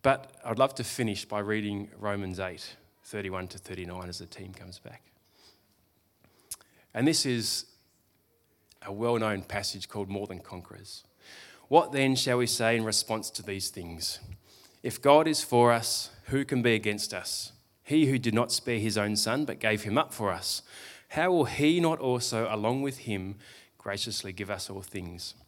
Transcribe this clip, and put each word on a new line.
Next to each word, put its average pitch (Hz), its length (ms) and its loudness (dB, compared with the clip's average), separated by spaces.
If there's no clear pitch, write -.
But - 300 2
I'd 113 140 -2
love 131 160 4
to 120 80 -4
finish 110 420 -2
by 104 140 -2
reading 104 580 -2
Romans 101 420 -4
eight, 92 360 -8
thirty-one 95 460 -6
to - 80 -14
thirty-nine 90 500 -10
as 87 120 -10
the 87 80 -14
team 92 260 -16
comes 90 260 -18
back. - 220 -20
And 117 120 0
this 156 200 4
is 120 400 -2
a 98 100 -10
well-known 110 480 0
passage 95 480 -6
called 101 180 -6
More 101 200 -4
Than 92 120 -10
Conquerors. 95 640 -16
"What 160 240 6
then 135 240 4
shall 127 220 2
we 120 100 2
say 117 300 4
in 110 80 0
response 110 460 -2
to - 120 -12
these 98 260 -6
things? 82 500 -8
If - 180 -6
God 151 260 8
is 151 160 2
for 120 300 8
us, - 380 -2
who 135 180 0
can 127 160 0
be 117 140 6
against 107 380 -2
us? - 380 -8
He 151 220 4
who 131 120 2
did 117 160 0
not 117 180 2
spare 117 280 0
his 107 180 0
own 104 200 2
son, 127 260 0
but - 160 -6
gave 107 240 2
him 107 140 0
up - 160 0
for 101 180 -2
us, - 300 -4
how 175 220 2
will 160 140 6
he 151 340 4
not 160 200 2
also, 120 500 0
along 113 340 0
with 135 160 -4
him, 101 380 -6
graciously 101 540 -6
give 95 180 -8
us 95 200 -6
all 95 120 -10
things? 87 520 -10